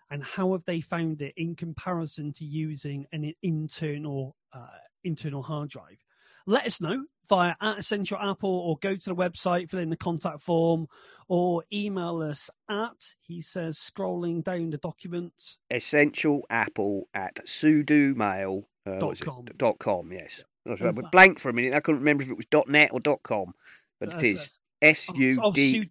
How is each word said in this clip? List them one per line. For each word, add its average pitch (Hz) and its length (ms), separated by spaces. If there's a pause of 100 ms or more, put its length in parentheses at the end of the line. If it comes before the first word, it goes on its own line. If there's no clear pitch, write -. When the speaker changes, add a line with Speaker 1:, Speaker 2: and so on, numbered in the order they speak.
Speaker 1:
and 143 140
how 190 300
have 175 100
they 170 160
found 160 420
it 139 140
in 170 220
comparison 165 760
to 160 120
using 147 680
an 151 300
internal, 151 960 (160)
uh, 123 140 (360)
internal 147 400
hard 147 280
drive? 95 340 (400)
Let 220 200
us 226 140
know 214 260 (240)
via 175 320
at 208 160
Essential 202 400
Apple, 196 320
or 175 320
go 196 140
to 185 100
the 180 100
website, 180 540
fill 185 100
in 165 100
the 165 60
contact 165 460
form, 165 460 (420)
or 175 420
email 185 500
us 151 280 (180)
at, 220 540
he 170 180
says, 165 380
scrolling 175 680
down 170 280
the 147 60
document. 175 540 (400)
Speaker 2:
Essential 147 760
Apple 104 640
at 95 220 (100)
sudo 147 680
mail, 98 540 (180)
uh, 95 120
what - 160
is - 80
it? - 40
Speaker 1:
Dot 135 100
com. 123 100 (100)
Speaker 2:
Dot 117 240
com, 87 320
yes. 87 320 (220)
Speaker 1:
Yeah. 117 60
Speaker 2:
I - 0
was 101 100
Speaker 1:
Is 113 160
that 160 160
Speaker 2:
blank 185 260
for - 80
a 120 60
minute. 127 200
I 147 60
couldn't 151 220
remember 143 220
if 131 60
it 117 80
was 117 100
dot 151 200
net 147 240
or 127 80
dot 143 240
com, 95 300 (480)
but - 80
it - 20
Speaker 1:
That's 165 140
Speaker 2:
is 101 100
Speaker 1:
us. - 240
Oh, - 240
oh, 151 60
Speaker 2:
S - 260
U 135 380
D 139 380